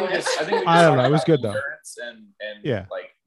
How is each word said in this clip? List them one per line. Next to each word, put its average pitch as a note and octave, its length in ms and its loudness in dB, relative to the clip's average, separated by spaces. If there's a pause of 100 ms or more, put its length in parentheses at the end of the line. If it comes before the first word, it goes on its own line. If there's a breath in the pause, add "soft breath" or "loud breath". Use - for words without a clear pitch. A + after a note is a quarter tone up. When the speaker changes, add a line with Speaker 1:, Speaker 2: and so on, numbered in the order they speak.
Speaker 1:
go - 60 -2
Speaker 2:
we - 60 -4
Speaker 1:
with? - 120 -4
Speaker 2:
just, - 160 -2
I D#3 40 -4
think G#3+ 160 -2
we F#3 60 -4
Speaker 3:
I E3+ 80 4
Speaker 2:
just E3+ 100 8
Speaker 3:
don't D3+ 120 6
know. B2+ 60 2
Speaker 2:
talked B2+ 60 2
Speaker 3:
It C#3+ 40 2
was D#3 80 2
Speaker 2:
about - 60 -6
Speaker 3:
good, D3 160 4
though. A2 80 -4
Speaker 2:
endurance G#2+ 520 -10
and, A#2 160 -16 (220)
and G#2 240 -14
Speaker 3:
Yeah. G#2 260 -4
Speaker 2:
like, F#2+ 200 -12 (160)